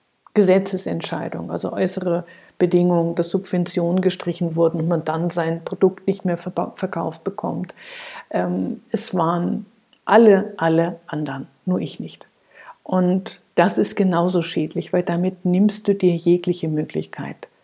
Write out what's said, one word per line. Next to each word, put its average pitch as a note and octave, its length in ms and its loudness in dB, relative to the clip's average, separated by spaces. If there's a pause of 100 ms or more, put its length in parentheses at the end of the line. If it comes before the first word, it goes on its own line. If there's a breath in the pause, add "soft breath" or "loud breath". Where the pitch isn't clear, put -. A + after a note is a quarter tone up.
(320)
Gesetzesentscheidung, F3 1160 0
also E3+ 220 -6
äußere F3+ 520 -2 (320 loud breath)
Bedingungen, F3 600 2
dass E3 140 0
Subventionen F3+ 720 0
gestrichen F3 540 -2
wurden E3 260 2
und D#3+ 80 -2
man D#3+ 160 0
dann E3 260 -2
sein E3 340 -2
Produkt - 420 0
nicht F#3+ 180 -2
mehr F3 140 0
verba-, - 380 -4
verkauft E3+ 480 -6
bekommt. F3 500 -6 (560 loud breath)
Ähm, F3+ 600 -2
es - 220 -4
waren F3 540 0 (380)
alle, G3+ 520 6
alle E3 500 0
anderen, C#3 420 -6 (180)
nur F#3 140 0
ich - 180 -8
nicht. - 300 -14 (560 loud breath)
Und F#3 560 0 (160)
das F#3+ 200 4
ist G#3 200 0
genauso F3+ 440 2
schädlich, E3 520 -4
weil F3 100 2
damit F3+ 420 -2
nimmst F#3 440 2
du G3+ 60 4
dir F#3 200 4
jegliche F3 540 0
Möglichkeit D3+ 800 -6 (160)